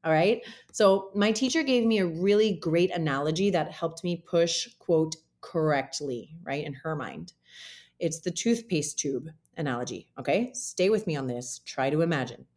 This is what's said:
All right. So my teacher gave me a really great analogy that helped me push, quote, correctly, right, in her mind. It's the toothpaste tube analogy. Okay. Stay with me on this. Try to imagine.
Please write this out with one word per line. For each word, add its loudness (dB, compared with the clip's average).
All 2
right. 4
So 4
my 4
teacher 2
gave 2
me 4
a 4
really 2
great 2
analogy 0
that 0
helped -6
me -4
push, 0
quote, 0
correctly, -2
right, -6
in -8
her -6
mind. -8
It's -4
the -4
toothpaste -2
tube -4
analogy. -4
Okay. -2
Stay 0
with 0
me -2
on -4
this. -8
Try -2
to 2
imagine. -2